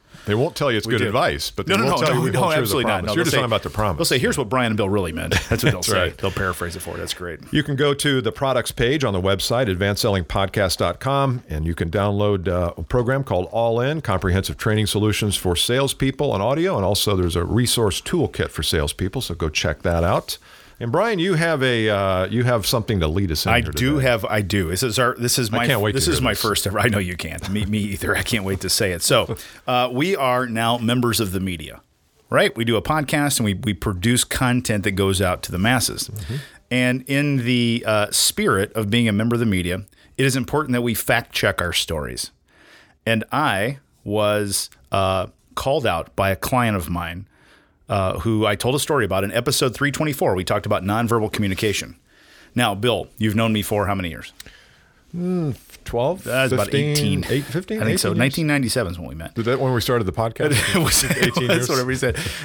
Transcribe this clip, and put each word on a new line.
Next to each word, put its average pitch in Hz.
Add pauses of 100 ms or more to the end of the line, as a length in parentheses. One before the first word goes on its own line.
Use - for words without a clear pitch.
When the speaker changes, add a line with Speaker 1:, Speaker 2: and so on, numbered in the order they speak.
(260)
Speaker 1:
They 104
won't 139
tell 139
you 110
it's 101
Speaker 2:
We 117
Speaker 1:
good 120
Speaker 2:
do. -
Speaker 1:
advice, 107
but -
Speaker 2:
No, 196
Speaker 1:
they -
Speaker 2:
no, 135
Speaker 1:
will -
Speaker 2:
no, 156
Speaker 1:
tell -
you -
Speaker 2:
no, -
Speaker 1:
we -
Speaker 2:
no, -
Speaker 1:
hold -
true -
to -
the 131
Speaker 2:
absolutely 117
not. -
Speaker 1:
promise. 92
Speaker 2:
No, 107
Speaker 1:
You're -
Speaker 2:
they'll 170
Speaker 1:
just -
Speaker 2:
say, 139
Speaker 1:
talking 135
about 101
the 80
promise. 104
Speaker 2:
they'll 170
say, 135
"Here's 202
what 120
Brian 127
and 107
Bill 104
really 95
meant." 82 (160)
That's 117
what 120
they'll -
Speaker 1:
<laughs> -
That's 90
Speaker 2:
say. 98
Speaker 1:
right. 87
Speaker 2:
They'll 98
paraphrase 90
it 87
for 95
it. -
That's 87
great. 87 (120)
Speaker 1:
You 151
can 147
go 143
to 139
the 110
products 127
page 135
on 107
the 92
website, 98
advanced 98
selling 98
podcast 95
dot 87
com, 135
and 78
you 82
can 85
download, 101
uh, 87
a -
program 123
called 92
All 117
In, 147
Comprehensive 92
Training 107
Solutions 104
for 90
Salespeople 135
and 98
Audio, 156
and 98
also 104
there's 87
a 87
resource 110
toolkit 117
for -
salespeople, 80
so 87
go 80
check -
that 85
out. - (420)
And 117
Brian, 196
you 180
have 156
a, 117
uh, 95
you 113
have 120
something 110
to 78
lead 90
us -
in 110
Speaker 2:
I 120
Speaker 1:
here 78
Speaker 2:
do 127
Speaker 1:
today. 131
Speaker 2:
have, 117
I 107
do. 92
This 113
is 113
our, 123
this 120
is 110
Speaker 1:
I 120
Speaker 2:
my, 120
Speaker 1:
can't 123
wait 104
Speaker 2:
this 135
Speaker 1:
to 175
Speaker 2:
is 135
Speaker 1:
hear 131
Speaker 2:
my 113
Speaker 1:
this. 101
Speaker 2:
first 104
ever. 101
I 123
know 104
you 90
can't. -
Me, 101
me 104
either. 101
I 107
can't 101
wait 95
to 92
say 98
it. 85
So, 120 (160)
Speaker 1:
<laughs> -
Speaker 2:
uh, 127
we 170
are 127
now 117
members 117
of 98
the 95
media, 80 (480)
right? 165
We 117
do 113
a 98
podcast 147
and 120
we, 101
we 104
produce 110
content 123
that 104
goes 98
out 90
to -
the 87
masses. 117
Speaker 1:
Mm-hmm. 107 (340)
Speaker 2:
And 127
in 139
the, 120
uh, 104
spirit 117
of 107
being 117
a 107
member 113
of 117
the 120
media, 92 (320)
it 135
is 127
important 135
that 123
we 120
fact 117
check -
our 87
stories. 67 (720)
And 113
I 127 (240)
was, 104 (200)
uh, 95 (260)
called 139
out 82
by 98
a 95
client 117
of 87
mine 85 (600)
uh, 95
who 110
I 104
told 123
a 147
story 139
about 95
in 101
episode 123
three 143
twenty-four. 151
We 92
talked 107
about 101
nonverbal 110
communication. 101 (580)
Now, 117
Bill, 104 (100)
you've 107
known 113
me 104
for 104
how 101
many 95
years? - (840)
Speaker 1:
Mm, 175 (280)
twelve, 147
Speaker 2:
That's 127
about 120
Speaker 1:
fifteen, 147
Speaker 2:
eighteen. 147
Speaker 1:
eighteen, 139
fifteen, 185
Speaker 2:
I -
think 117
so. -
Speaker 1:
eighteen 110
years? -
Speaker 2:
Nineteen 139
ninety-seven 123
is 85
when 73
we 65
met. 82
Speaker 1:
Is 113
that 127
when 131
we 120
started 120
the 92
podcast? 120
Speaker 2:
<laughs> 110
It 175
was, -
Speaker 1:
Eighteen 151
Speaker 2:
it 120
was 123
Speaker 1:
years? 127
Speaker 2:
whatever 127
we 131
said. 127 (280)